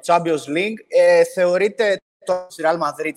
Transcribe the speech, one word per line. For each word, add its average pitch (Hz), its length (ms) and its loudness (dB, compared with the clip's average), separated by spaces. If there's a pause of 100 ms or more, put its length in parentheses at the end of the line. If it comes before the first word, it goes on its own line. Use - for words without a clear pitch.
Champions 160 520 -2
League, 214 200 -4 (100)
ε, 175 360 4
θεωρείται 190 760 0 (280)
το 180 220 -4 (160)
Real 160 100 2
Madrid, 151 440 -4